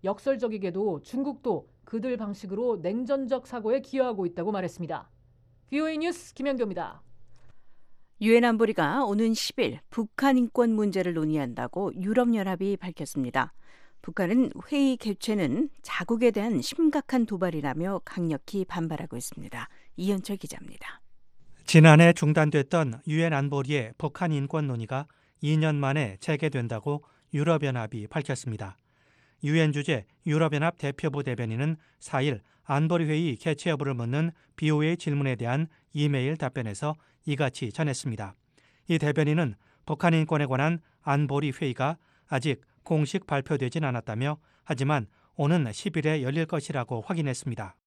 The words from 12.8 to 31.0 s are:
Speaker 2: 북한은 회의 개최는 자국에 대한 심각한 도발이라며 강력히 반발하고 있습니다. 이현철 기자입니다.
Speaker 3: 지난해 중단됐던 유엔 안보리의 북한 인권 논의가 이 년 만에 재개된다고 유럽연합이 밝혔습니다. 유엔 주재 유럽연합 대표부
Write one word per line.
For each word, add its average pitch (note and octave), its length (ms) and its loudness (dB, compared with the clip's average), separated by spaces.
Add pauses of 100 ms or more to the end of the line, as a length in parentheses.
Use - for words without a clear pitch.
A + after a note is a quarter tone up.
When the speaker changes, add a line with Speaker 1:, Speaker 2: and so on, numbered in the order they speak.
Speaker 2:
북한은 G3 480 0 (200)
회의 C#4 280 2
개최는 G#3 720 -2 (100)
자국에 A#3 500 0
대한 G#3+ 300 0
심각한 C#4 640 2
도발이라며 E3+ 800 -2
강력히 F3 640 -4
반발하고 D#3+ 500 -6
있습니다. - 520 -10 (280)
이현철 G3 400 -2
기자입니다. - 640 -12 (640)
Speaker 3:
지난해 D#3+ 480 12
중단됐던 D3 920 2
유엔 D#3+ 260 0
안보리의 C#3 640 -2
북한 E3 360 -4
인권 D3 340 -2
논의가 B2+ 400 -4 (340)
이 D3+ 160 2
년 D#3 200 4
만에 C#3 440 0
재개된다고 C#3+ 840 -2 (300)
유럽연합이 C3+ 760 0
밝혔습니다. A2+ 680 -6 (680)
유엔 D#3 280 4
주재 C#3 340 -2 (200)
유럽연합 D#3 520 2
대표부 C#3+ 440 -4